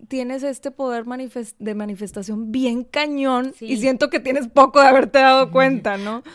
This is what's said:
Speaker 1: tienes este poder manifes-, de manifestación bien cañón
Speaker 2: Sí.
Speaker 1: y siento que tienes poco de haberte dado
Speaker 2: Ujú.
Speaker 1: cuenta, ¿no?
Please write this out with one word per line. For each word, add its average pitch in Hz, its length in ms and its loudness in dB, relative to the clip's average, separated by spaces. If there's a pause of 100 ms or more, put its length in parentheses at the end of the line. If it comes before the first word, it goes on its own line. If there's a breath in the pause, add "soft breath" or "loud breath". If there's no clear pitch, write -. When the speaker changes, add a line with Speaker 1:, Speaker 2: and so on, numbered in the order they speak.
Speaker 1:
tienes 254 360 -6
este 277 280 -8
poder 247 320 -6
manifes-, 240 560 -12
de 208 160 -8
manifestación 208 800 -8
bien 247 320 -2
cañón 269 720 -2
Speaker 2:
Sí. 226 80 -16
Speaker 1:
y 226 120 -4
siento 262 320 0
que 294 120 -2
tienes 262 260 -4
poco 277 340 4
de 277 60 8
haberte 262 320 4
dado 262 240 6
Speaker 2:
Ujú. 254 80 -4
Speaker 1:
cuenta, 254 460 0
¿no? 214 260 -8 (120)